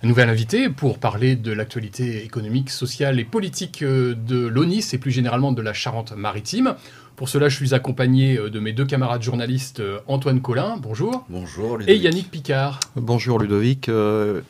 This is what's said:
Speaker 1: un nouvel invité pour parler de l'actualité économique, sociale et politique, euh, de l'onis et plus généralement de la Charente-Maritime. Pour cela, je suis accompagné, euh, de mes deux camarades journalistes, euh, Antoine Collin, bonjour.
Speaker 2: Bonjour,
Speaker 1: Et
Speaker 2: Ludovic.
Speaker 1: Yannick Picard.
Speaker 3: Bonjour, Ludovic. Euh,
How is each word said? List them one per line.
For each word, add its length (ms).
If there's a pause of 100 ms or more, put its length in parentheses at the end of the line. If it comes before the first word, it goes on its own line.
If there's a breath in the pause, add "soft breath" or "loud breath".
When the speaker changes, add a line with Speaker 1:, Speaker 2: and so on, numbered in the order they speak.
Speaker 1:
un 40
nouvel 220
invité 400
pour 300
parler 360
de 160
l'actualité 720
économique, 460
sociale 500
et 40
politique, 580
euh, 320
de 320
l'onis 480
et 60
plus 100
généralement 420
de 120
la 100
Charente-Maritime. 1000 (400 loud breath)
Pour 120
cela, 220
je 60
suis 180
accompagné, 640
euh, 140
de 80
mes 120
deux 140
camarades 380
journalistes, 560
euh, 260
Antoine 360
Collin, 380
bonjour. 480
Speaker 2:
Bonjour, 540
Speaker 1:
Et 40
Speaker 2:
Ludovic. 180
Speaker 1:
Yannick 260
Picard. 500 (160)
Speaker 3:
Bonjour, 440
Ludovic. 500
Euh, 600